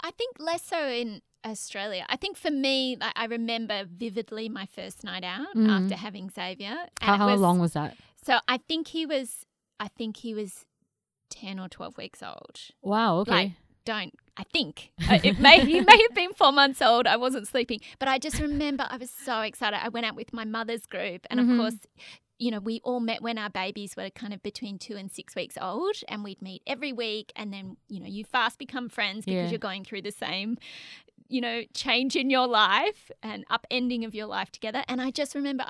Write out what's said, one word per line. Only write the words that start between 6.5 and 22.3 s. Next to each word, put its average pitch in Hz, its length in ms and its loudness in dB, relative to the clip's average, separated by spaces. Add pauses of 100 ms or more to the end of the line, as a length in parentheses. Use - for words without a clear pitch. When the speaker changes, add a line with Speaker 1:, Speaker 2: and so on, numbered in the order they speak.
Speaker 1:
And 330 180 -10 (120)
Speaker 2:
How, 202 140 6
Speaker 1:
it 202 40 6
Speaker 2:
how 202 140 6
Speaker 1:
was 202 80 6
Speaker 2:
long 180 180 8
was 170 160 4
that? 151 220 -4 (280)
Speaker 1:
So 240 140 4 (100)
I 254 100 2
think 320 300 -4
he 320 160 -4
was, 269 400 -4 (340)
I 208 100 -8
think 220 300 -8
he 226 160 -8
was 208 300 -10 (640)
ten 190 300 -12
or 185 80 -10
twelve - 300 -14
weeks - 240 -16
old. - 360 -16 (240)
Speaker 2:
Wow, 208 360 2
okay. 208 120 0
Speaker 1:
Like, 196 220 4 (320)
don't, 214 300 -6 (220)
I 196 160 -12
think. 254 400 -6 (160)
Uh, - 140 8
it 196 160 4
may, 269 260 10
he 320 160 4
may 415 220 12
have 466 120 2
been 359 200 0
four 285 180 8
months 277 300 4
old. 233 240 6
I 208 100 6
wasn't 247 320 -2
sleeping. 233 320 -2 (180)
But 269 100 -2
I 269 100 2
just 302 220 -6
remember 294 480 -2
I - 100 -8
was 247 120 -12
so 233 320 -4
excited. 208 400 -4
I 226 60 -4
went 233 180 -4
out 220 100 -6
with - 180 -14
my 226 100 -8
mother's 226 420 -6
group. 185 440 -8
And, 247 100 0
of 247 60 4
Speaker 2:
Mm-hmm. 240 120 4
Speaker 1:
course, 233 180 0 (600)